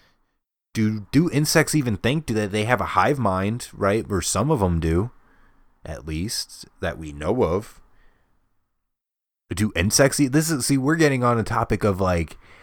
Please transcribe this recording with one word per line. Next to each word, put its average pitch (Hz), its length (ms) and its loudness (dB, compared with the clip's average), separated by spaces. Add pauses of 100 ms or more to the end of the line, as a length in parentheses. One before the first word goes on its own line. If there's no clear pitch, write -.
(760)
Do, 107 380 -2
do 160 180 4
insects 151 440 2
even 123 220 0
think? 147 300 -2
Do 113 80 -2
they, 107 120 0
they 107 180 -2
have 120 160 2
a 85 60 -2
hive 120 320 2
mind, 104 540 -2
right? 101 380 0
Or 95 100 0
some 117 300 -2
of 139 100 0
them 87 200 2
do, 85 300 0 (760)
at 78 220 -14
least, 82 600 -8 (140)
that 87 180 -6
we 78 140 -12
know 92 320 -2
of. 87 360 -4 (1700)
Do 104 220 0
insects 127 440 4
e-, 139 80 4
this 160 220 0
is, 131 160 -2
see, 143 100 2
we're 139 200 0
getting 139 280 2
on 120 140 2
a 107 60 0
topic 113 400 -2
of, 98 160 0
like, 87 360 0 (260)